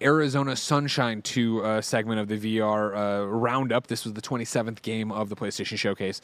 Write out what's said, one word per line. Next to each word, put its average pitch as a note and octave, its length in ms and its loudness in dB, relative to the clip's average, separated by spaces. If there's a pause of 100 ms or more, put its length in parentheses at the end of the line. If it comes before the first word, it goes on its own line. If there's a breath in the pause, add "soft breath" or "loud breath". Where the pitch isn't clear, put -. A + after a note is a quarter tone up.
Arizona C#3 540 4
Sunshine C#3 640 0
two, A2+ 400 2
uh, G#2+ 200 2
segment A2 400 0
of G#2 80 -4
the G#2+ 80 -2
V A2 240 0
R, G#2+ 340 2
uh, G2+ 300 0
roundup. A#2+ 640 0
This A#2 180 -4
was A2 80 -6
the G#2+ 80 -8
twenty-seventh A2+ 600 -4
game A2 300 -4
of G#2+ 160 -2
the G2+ 80 -6
PlayStation G#2 420 -6
Showcase, G2 460 -2